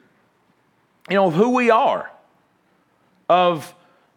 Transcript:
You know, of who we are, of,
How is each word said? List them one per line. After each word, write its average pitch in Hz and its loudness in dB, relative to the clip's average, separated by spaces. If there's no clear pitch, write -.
You 180 -2
know, 196 2
of 165 -2
who 214 2
we 247 0
are, 220 0
of, 175 0